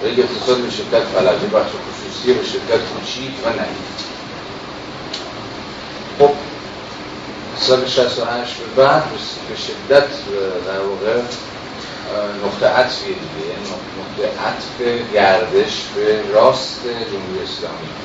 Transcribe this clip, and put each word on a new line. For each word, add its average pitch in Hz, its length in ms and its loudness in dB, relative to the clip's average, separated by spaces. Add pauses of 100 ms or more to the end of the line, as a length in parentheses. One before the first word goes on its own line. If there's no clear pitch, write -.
یک 117 140 2
اقتصاد 123 380 2
به 120 120 -2
شدت 101 340 2
فلج، 92 360 4 (140)
بخش 104 180 4 (140)
خصوصی 117 480 0
به 107 100 2
شدت 113 460 0
کوچیک 127 440 -8 (120)
و - 40 2
نحیف. - 400 -4 (2250)
خب، 143 120 10 (1300)
سال 127 280 4
شصت 123 320 2
و 117 60 0
هشت 120 320 -4
به 117 260 4
بعد 143 200 8 (460)
به 143 60 -6
شدت، - 540 4 (580)
در 95 120 -4
واقع، 101 420 0 (1200)
نقطه 104 220 2
عطفیه 127 400 2
دیگه، 80 420 -6
یعنی - 160 -6 (340)
نقطه - 420 -4
عطف 120 640 -2 (100)
گردش 98 720 4 (120)
به 107 260 4 (120)
راست 120 500 6
جمهوری 98 600 -4
اسلامی. 82 460 -8 (160)